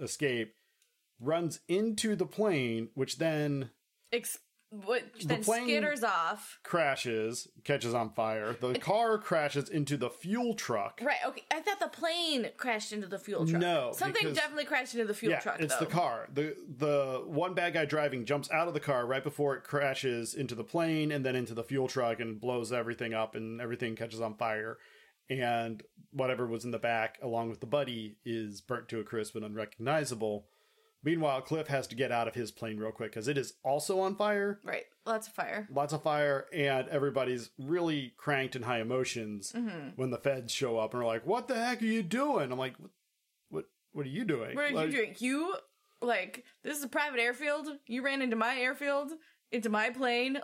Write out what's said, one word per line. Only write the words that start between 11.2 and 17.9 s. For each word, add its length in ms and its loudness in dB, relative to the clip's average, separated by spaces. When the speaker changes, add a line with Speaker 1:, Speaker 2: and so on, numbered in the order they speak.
Speaker 2:
okay. 240 -6
I 100 0
thought 200 -2
the 80 0
plane 720 0
crashed 340 -2
into 140 -6
the 120 -6
fuel 280 -2
truck. 160 4
Speaker 1:
No, 320 2
Speaker 2:
Something 300 2
Speaker 1:
because 120 0
Speaker 2:
definitely 300 0
crashed 260 -2
into 140 0
the 80 0
fuel 180 2
Speaker 1:
Yeah, 80 4
Speaker 2:
truck, 200 -2
Speaker 1:
it's 160 0
the 100 2
Speaker 2:
though. 40 -4
Speaker 1:
car. 440 0
The, 200 0
the 560 2
one 300 0
bad 180 2
guy 140 2
driving 400 0